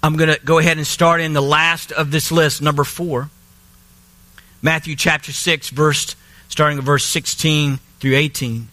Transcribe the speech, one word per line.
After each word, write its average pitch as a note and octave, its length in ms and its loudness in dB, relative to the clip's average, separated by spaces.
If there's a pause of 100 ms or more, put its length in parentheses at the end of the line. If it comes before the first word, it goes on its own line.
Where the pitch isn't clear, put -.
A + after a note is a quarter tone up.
I'm D#3 140 0
gonna D#3 280 2
go D#3+ 140 4
ahead D#3+ 180 2
and D3+ 100 -6
start E3 340 2
in D#3+ 120 -2
the D3 100 2
last D#3+ 480 2
of D3+ 200 -2
this D3+ 200 -2
list, D#3+ 300 2
number C#3+ 240 2
four. D3 460 -6 (1300)
Matthew D#3 360 -2
chapter D3+ 360 -2
six, - 380 -4
verse, D3 440 0 (340)
starting D3 300 0
at C3+ 60 -8
verse C#3+ 200 2
sixteen D3+ 760 -2 (200)
through C3+ 160 2
eighteen. B2 560 -2